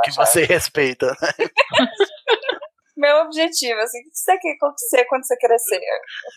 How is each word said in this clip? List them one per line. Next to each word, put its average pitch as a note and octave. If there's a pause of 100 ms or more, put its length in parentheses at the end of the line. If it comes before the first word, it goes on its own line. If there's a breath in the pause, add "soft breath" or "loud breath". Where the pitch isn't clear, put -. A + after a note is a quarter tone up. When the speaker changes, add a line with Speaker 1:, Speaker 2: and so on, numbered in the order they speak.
Speaker 1:
Que C#3
Speaker 2:
achava -
Speaker 1:
você E3
respeita, C#3
né? C3+ (100)
Speaker 2:
<laughs> - (220)
Meu D4
objetivo, D#4
assim, A#3+
o B3
que D#4
você F#4
quer F4
acontecer C#4+
quando C4
você B3
crescer? A#3
Eu -